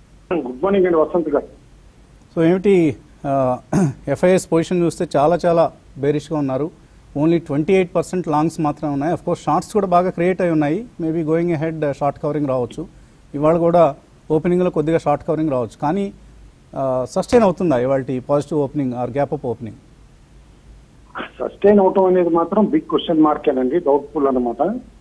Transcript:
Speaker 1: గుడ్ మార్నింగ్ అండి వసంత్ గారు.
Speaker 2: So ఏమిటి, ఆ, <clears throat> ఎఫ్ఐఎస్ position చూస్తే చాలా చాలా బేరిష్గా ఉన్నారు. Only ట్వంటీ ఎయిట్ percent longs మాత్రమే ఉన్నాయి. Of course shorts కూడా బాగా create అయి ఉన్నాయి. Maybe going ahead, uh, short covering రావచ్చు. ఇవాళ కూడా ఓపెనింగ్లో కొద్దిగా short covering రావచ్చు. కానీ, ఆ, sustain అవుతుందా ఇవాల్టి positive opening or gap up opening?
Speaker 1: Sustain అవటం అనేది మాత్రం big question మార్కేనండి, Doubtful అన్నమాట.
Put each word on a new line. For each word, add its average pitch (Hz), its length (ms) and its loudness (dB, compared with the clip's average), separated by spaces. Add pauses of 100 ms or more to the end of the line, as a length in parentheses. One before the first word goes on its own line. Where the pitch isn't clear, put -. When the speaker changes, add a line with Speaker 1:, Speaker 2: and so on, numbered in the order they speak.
(340)
Speaker 1:
గుడ్ 127 280 -6
మార్నింగ్ 196 240 2
అండి 165 120 2
వసంత్ 156 300 0
గారు. 139 180 0 (880)
Speaker 2:
So 165 80 2
ఏమిటి, 180 520 4 (300)
ఆ, 131 320 0 (140)
<clears throat> 147 200 2 (160)
ఎఫ్ఐఎస్ 180 440 2
position 170 300 0
చూస్తే 165 340 -2
చాలా 160 300 4
చాలా 165 260 2 (260)
బేరిష్గా 147 400 -2
ఉన్నారు. 139 440 -6 (360)
Only 165 280 2
ట్వంటీ 151 260 -2
ఎయిట్ 190 220 0
percent 175 340 -4
longs 156 320 -2
మాత్రమే 147 320 -4
ఉన్నాయి. 143 220 -2
Of - 60 -8
course 170 220 -6
shorts 165 300 -2
కూడా 196 140 0
బాగా 180 240 2
create 180 320 -2
అయి 175 80 0
ఉన్నాయి. 156 360 -2 (160)
Maybe 160 280 -2
going 170 260 0
ahead, 160 280 -6
uh, 143 80 -2
short 143 260 -4
covering 147 280 -4
రావచ్చు. 127 400 -4 (480)
ఇవాళ 156 240 2
కూడా 170 360 4 (360)
ఓపెనింగ్లో 180 400 2
కొద్దిగా 160 280 0
short 147 280 -2
covering 156 240 -2
రావచ్చు. 123 320 -4
కానీ, 196 300 -2 (640)
ఆ, 131 340 -2
sustain 226 320 2
అవుతుందా 175 360 2
ఇవాల్టి 131 420 -2
positive 143 400 -2
opening 135 320 -4
or 123 240 -6
gap 143 180 -2
up 139 100 -8
opening? 113 320 -8 (1600)
Speaker 1:
Sustain 202 380 2
అవటం 190 260 4
అనేది 180 240 2
మాత్రం 165 360 2
big 151 260 -2
question 160 300 0
మార్కేనండి, 147 580 2
Doubtful 139 480 0
అన్నమాట. 127 480 -2 (260)